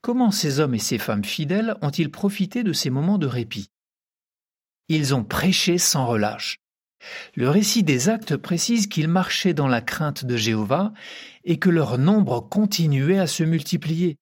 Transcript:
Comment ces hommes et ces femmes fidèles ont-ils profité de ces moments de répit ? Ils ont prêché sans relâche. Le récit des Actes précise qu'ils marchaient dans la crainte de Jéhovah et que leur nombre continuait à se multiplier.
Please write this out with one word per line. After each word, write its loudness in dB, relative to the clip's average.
Comment 2
ces 0
hommes 2
et 0
ces -2
femmes -2
fidèles -2
ont-ils -2
profité -2
de 0
ces -2
moments 2
de 0
répit ? -6
Ils 2
ont -2
prêché 0
sans 0
relâche. -2
Le 0
récit 4
des 2
Actes -2
précise 0
qu'ils -2
marchaient 0
dans 0
la 2
crainte -4
de 0
Jéhovah 0
et 0
que 4
leur 2
nombre 4
continuait 2
à 2
se -2
multiplier. -2